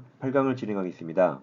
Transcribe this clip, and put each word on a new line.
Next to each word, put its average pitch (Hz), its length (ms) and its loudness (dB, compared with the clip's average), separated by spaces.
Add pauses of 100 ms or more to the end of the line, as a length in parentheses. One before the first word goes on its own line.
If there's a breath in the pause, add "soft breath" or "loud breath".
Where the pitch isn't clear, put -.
(200)
팔 135 120 -4
강을 135 240 2
진행하겠습니다. 90 880 0